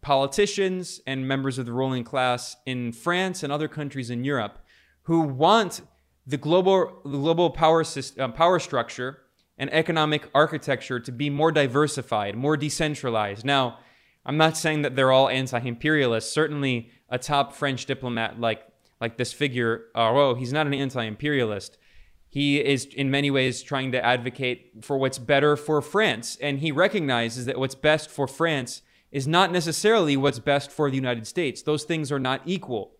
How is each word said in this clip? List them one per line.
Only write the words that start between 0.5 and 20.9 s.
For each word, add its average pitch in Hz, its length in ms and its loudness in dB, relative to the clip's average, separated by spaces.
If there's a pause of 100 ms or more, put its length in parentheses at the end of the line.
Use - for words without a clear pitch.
and 135 220 -4
members 135 320 -2
of 123 80 -6
the 120 60 -8
ruling 131 300 -2
class 123 520 -2 (100)
in 123 260 -6
France 180 520 -2
and 139 100 -4
other 151 140 -2
countries 139 420 -8
in 123 140 -4
Europe 131 340 -2 (460)
who 165 180 2
want 160 600 2 (440)
the 135 120 -4
global, 180 680 2
the 143 140 -6
global 165 320 2
power 160 320 4
syst-, 143 360 -10
uh, 131 100 -2
power 170 280 4
structure 127 640 -4 (400)
and 139 120 -6
economic 156 600 0
architecture 143 680 0
to 123 120 -12
be 139 180 -4
more 147 220 2
diversified, 127 840 0
more 143 220 0
decentralized. 127 880 -4
Now, 135 320 0 (480)
I'm 143 120 -2
not 160 200 4
saying 156 240 0
that 131 140 -2
they're 131 160 4
all 131 180 8
anti-imperialists. 127 1040 0
Certainly 139 580 -2 (200)
a 127 100 -4
top 143 340 0
French 135 320 -4
diplomat 120 540 -6
like, 113 260 -2 (340)
like 117 180 -8
this 123 160 -4
figure, 120 520 -2 (100)
Araud, 120 440 4
he's 127 140 -6
not 156 120 0
an 143 80 -2
anti-imperialist. 123 1040 -4 (500)